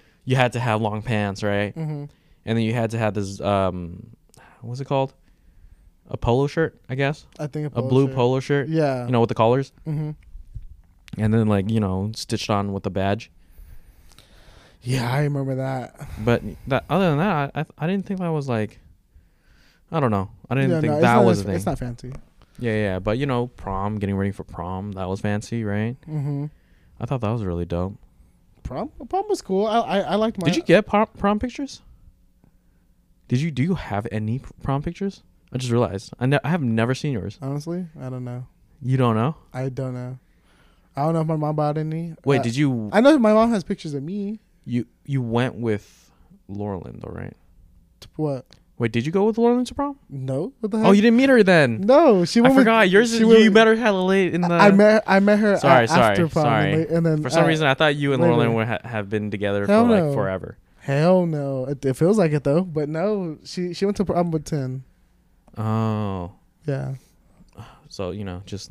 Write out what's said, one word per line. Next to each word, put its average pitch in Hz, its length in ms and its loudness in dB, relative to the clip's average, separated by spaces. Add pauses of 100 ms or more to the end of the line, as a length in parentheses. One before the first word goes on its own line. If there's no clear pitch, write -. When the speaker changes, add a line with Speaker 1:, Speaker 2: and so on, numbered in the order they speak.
(240)
Speaker 1:
you 127 120 0
had 123 160 2
to 117 80 -4
have 113 200 0
long 107 220 -4
pants, 104 400 -4
right? 101 320 -2
Speaker 2:
Mm-hmm. 151 300 -8 (400)
Speaker 1:
And 113 140 -2
then 113 60 0
you 113 100 -2
had 113 180 -2
to 113 60 -4
have 107 160 -2
this, 98 260 -6
um, 92 680 -4 (520)
what's 120 200 -12
it 139 60 -10
called? 135 280 -4 (960)
A - 80 -10
polo 127 300 0
shirt, - 420 -4
I 127 80 -10
guess. 139 300 -4 (120)
Speaker 2:
I 151 100 -8
think 151 160 -8
a - 20 -4
Speaker 1:
A 139 40 -8
Speaker 2:
polo 120 180 -4
Speaker 1:
blue 131 180 4
Speaker 2:
shirt. 131 100 -4
Speaker 1:
polo 127 240 0
shirt. 143 280 -2
Speaker 2:
Yeah. 139 380 0
Speaker 1:
You 127 60 -4
know, 120 80 2
with 117 100 2
the 113 40 -4
collars. 123 380 0 (140)
Speaker 2:
Mm-hmm. 151 240 -6 (1080)
Speaker 1:
And 107 160 0
then, 113 140 2
like, 101 220 0
you 110 100 0
know, 95 340 -2
stitched - 360 -6
on 101 220 -2
with 98 120 -6
the 98 60 -4
badge. 98 400 -2 (1500)
Speaker 2:
Yeah, 123 280 -4
I 139 120 -2
remember 135 340 -4
that. 131 380 -6 (300)
Speaker 1:
But 117 180 2 (260)
that, 131 200 0
other 180 220 2
than 143 80 0
that, 156 360 -2
I, 143 60 -6
I, 156 60 -6 (120)
I 151 80 -6
didn't 190 200 -4
think 190 140 -8
that 175 100 -6
was, 143 180 -4
like, 110 320 -4 (1120)
I 165 80 -2
don't 123 100 2
know. 98 200 -2 (180)
I 123 60 -4
didn't 135 160 2
Speaker 2:
Yeah, - 100 0
Speaker 1:
think - 120 0
Speaker 2:
no, - 60 0
it's - 40 2
Speaker 1:
that 120 140 6
Speaker 2:
not - 80 6
Speaker 1:
was - 140 4
Speaker 2:
as, 98 40 -4
Speaker 1:
a - 40 -8
thing. 98 100 -2
Speaker 2:
it's 101 100 -4
not 143 120 -2
fancy. 123 340 -10 (460)
Speaker 1:
Yeah, 117 160 -4
yeah. 98 240 -2
But, 107 200 -2
you 143 80 -2
know, 123 220 -2
prom, 98 500 -6
getting 98 180 -2
ready 98 140 -2
for - 140 -10
prom, 92 480 -8
that 92 160 -8
was 98 120 -4
fancy, 107 440 -4
right? 107 380 -4
Speaker 2:
Mm-hmm. 147 440 -6 (540)
Speaker 1:
I 120 60 -8
thought 131 140 -4
that 107 100 -2
was 117 140 -4
really 87 220 -4
dope. 90 280 -4 (680)
Speaker 2:
Prom? 180 280 -10 (180)
Prom 392 200 -4
was 392 140 -4
cool. 196 240 -2
I, 220 140 0
I, 190 200 -2
I 165 140 -2
liked 220 260 0
my 175 60 0
Speaker 1:
Did 202 100 2
you 339 60 -2
get 190 240 4
prom, 208 200 2 (120)
prom 208 200 0
pictures? 254 440 -8 (1500)
Did 127 120 0
you, 165 100 -2
do 123 120 -2
you 180 120 0
have 104 360 -6
any 110 280 -4
pr-, - 140 -20 (100)
prom 139 200 -4
pictures? 190 400 -8 (300)
I - 60 -4
just 127 140 -4
realized. 98 460 -2
I 123 80 -2
ne-, 139 180 2
I 135 40 -4
have 165 140 -2
never 117 320 0
seen 147 180 -6
yours. 95 300 -8
Speaker 2:
Honestly, 156 440 -8 (140)
I 131 80 -12
don't 127 160 -10
know. 123 220 -12 (360)
Speaker 1:
You 127 140 0
don't 123 200 4
know? 135 180 0 (180)
Speaker 2:
I 131 160 -6
don't 127 260 -8
know. 123 240 -12 (800)
I 139 80 -2
don't 165 100 0
know 160 80 0
if 156 40 -4
my 165 100 -2
mom 151 200 -2
bought 151 220 0
any. 160 360 -6 (100)
Speaker 1:
Wait, 139 160 2
Speaker 2:
Uh, - 20 0
Speaker 1:
did 117 140 -2
you 127 360 0
Speaker 2:
I 208 80 4
know 285 180 6
my 220 140 4
mom 226 180 4
has 202 140 -2
pictures 165 300 -8
of 135 80 -6
me. 202 380 -8 (240)
Speaker 1:
You, 120 220 -4 (180)
you 135 180 -2
went 120 340 -2
with 107 540 -6 (380)
Laurelyn, 101 520 -10
though, - 120 -12
right? - 220 -12 (680)
Speaker 2:
To - 160 -20
what? 143 300 -6 (340)
Speaker 1:
Wait, 117 120 -2
did 120 120 0
you 156 80 -4
go 196 140 2
with 220 100 0
Lauren 240 300 2
to - 80 -12
prom? 285 240 -6 (100)
Speaker 2:
No. 135 520 -6
What 208 120 -8
the 220 60 -2
Speaker 1:
Oh, 220 60 0
Speaker 2:
heck? 196 120 8
Speaker 1:
you 202 60 6
didn't 233 160 6
meet 269 100 4
her 247 140 8
then? 160 400 4
Speaker 2:
No, 233 420 6
she 233 160 2
Speaker 1:
I 233 40 6
Speaker 2:
went 269 100 6
with, 262 80 8
Speaker 1:
forgot. 220 260 6
Yours 220 220 4
Speaker 2:
she 226 80 0
Speaker 1:
is, 226 80 6
Speaker 2:
went 226 140 10
Speaker 1:
you 220 40 8
Speaker 2:
with, 214 80 6
Speaker 1:
met 220 140 8
her 220 100 6
hella 214 240 0
late 185 340 2
in 175 60 0
the 175 80 0
Speaker 2:
I 180 220 6
met, 214 360 6
I 196 140 4
met 208 180 4
her 208 200 2
Speaker 1:
Sorry, 131 260 6
Speaker 2:
a-, 110 40 0
Speaker 1:
sorry, 123 140 4 (100)
Speaker 2:
after 156 160 2
prom 156 180 0
Speaker 1:
sorry. 104 260 2
Speaker 2:
and 160 180 0
la-, 165 60 0
and 165 100 2
then, 156 160 0
Speaker 1:
For 131 60 -4
some 165 160 4
Speaker 2:
uh, 165 40 4
Speaker 1:
reason, 156 180 2
I 135 80 4
thought 151 220 2
you 139 180 0
and 127 80 2
Speaker 2:
later. 120 140 4
Speaker 1:
Lauren 117 180 2
would 113 120 0
ha-, 113 180 -4
have 107 260 -6
been 107 200 -4
together 101 360 -2
Speaker 2:
Hell 214 180 4
Speaker 1:
for, 240 60 2
like, 190 140 2
Speaker 2:
no. 143 100 -2
Speaker 1:
forever. 95 420 -4 (220)
Speaker 2:
Hell 170 480 2
no. 139 400 -4
It, 139 180 -6
it 135 100 0
feels 185 240 2
like 160 140 2
it, 147 100 0
though. 151 200 2
But 151 260 -4
no, 175 560 -4
she, 180 300 -8
she 190 100 -4
went 202 140 -2
to 202 80 0
prom 175 240 0
with 156 160 -4
ten. 131 360 -6 (760)
Speaker 1:
Oh. 107 720 -2 (340)
Speaker 2:
Yeah. 135 280 -6 (960)
Speaker 1:
So, 90 220 -8
you 104 120 -8
know, 90 220 -10
just - 240 -12